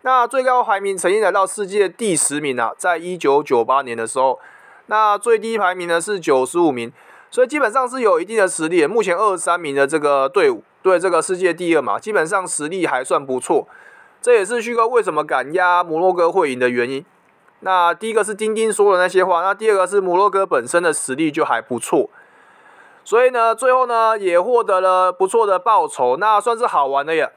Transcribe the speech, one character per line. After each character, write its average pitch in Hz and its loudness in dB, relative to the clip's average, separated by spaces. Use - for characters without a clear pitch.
那 254 2
最 262 -2
高 254 2
排 202 -2
名 196 -4
曾 180 0
经 214 2
来 190 2
到 190 2
世 196 -8
界 196 0
第 190 -2
十 143 -2
名 135 -4
啊， 117 -2
在 180 -2
一 175 -8
九 147 2
九 120 2
八 135 2
年 120 -8
的 113 -4
时 120 -6
候， 131 0
那 214 2
最 226 0
低 226 -4
排 180 0
名 175 -8
呢 170 2
是 202 -4
九 139 0
十 170 -6
五 165 2
名， 120 -8
所 247 0
以 254 2
基 294 -6
本 233 2
上 254 0
是 254 -10
有 196 2
一 170 -2
定 220 -6
的 196 4
实 160 -4
力。 165 2
目 214 0
前 180 0
二 202 2
十 175 -6
三 175 -2
名 143 -8
的 139 4
这 151 -2
个 139 2
队 160 2
伍， 107 -4
对 180 4
这 185 0
个 165 2
世 185 -6
界 175 0
第 165 -2
二 - 2
嘛， 104 -4
基 214 -8
本 170 0
上 185 -4
实 151 -6
力 180 -4
还 131 -2
算 147 -2
不 127 -4
错。 - 0
这 240 0
也 196 2
是 233 -4
旭 233 -6
哥 226 2
为 240 0
什 180 -4
么 151 -2
敢 143 -4
压 175 2
摩 160 -4
洛 185 2
哥 170 2
会 165 0
赢 123 -6
的 123 2
原 123 -2
因。 135 -8
那 180 2
第 220 -6
一 220 -6
个 214 2
是 214 -4
丁 214 -2
丁 220 0
说 202 4
的 180 4
那 - 4
些 185 2
话， 170 0
那 190 0
第 220 -2
二 202 2
个 190 2
是 196 0
摩 180 0
洛 196 4
哥 196 0
本 135 0
身 175 0
的 165 0
实 131 -6
力 156 -2
就 156 -2
还 117 -2
不 120 -8
错， 131 -2
所 233 2
以 254 2
呢， 226 0
最 254 0
后 254 2
呢 226 0
也 180 0
获 233 0
得 190 0
了 185 2
不 190 -2
错 226 0
的 185 0
报 190 2
酬， 127 -2
那 208 0
算 233 -2
是 240 -2
好 151 0
玩 139 -2
的 160 -4
耶。 147 -2